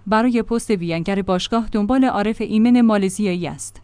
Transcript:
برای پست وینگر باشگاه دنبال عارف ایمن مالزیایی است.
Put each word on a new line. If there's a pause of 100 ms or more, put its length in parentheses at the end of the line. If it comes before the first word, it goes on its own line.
برای
پست
وینگر
باشگاه
دنبال
عارف
ایمن
مالزیایی
است.